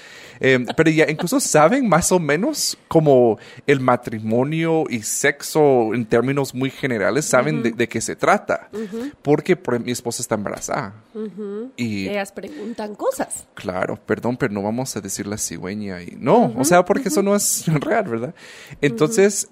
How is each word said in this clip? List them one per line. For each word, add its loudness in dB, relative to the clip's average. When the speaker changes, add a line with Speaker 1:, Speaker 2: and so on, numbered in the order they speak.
Speaker 1:
em, 2
pero 4
ya 4
incluso -2
saben 4
más 2
o 4
menos -2
como 6
el 4
matrimonio 0
y -6
sexo 2
en -2
términos 0
muy -2
generales, -2
saben 2
de, 0
Speaker 2:
Ujú. -4
Speaker 1:
de 0
qué -6
se -6
trata. 0
Speaker 2:
Ujú. -8
Speaker 1:
Porque, 2
por -4
ejemplo, -4
mi -4
esposa -6
está -4
embarazada. -6
Speaker 2:
Ujú. -10
Speaker 1:
Y -4
Speaker 2:
Ellas -6
preguntan -12
cosas. -6
Speaker 1:
Claro, -4
perdón, -2
pero -2
no -4
vamos -4
a -6
decir -8
la -6
cigüeña -8
y, -16
no, 4
Speaker 2:
Ujú, -4
Speaker 1:
o 0
sea, 6
porque 0
Speaker 2:
ujú. -2
Speaker 1:
eso 2
no 2
es -2
<laughs> 2
real, -2
¿verdad? -6
Speaker 2:
Ujú. -18
Speaker 1:
Entonces, 2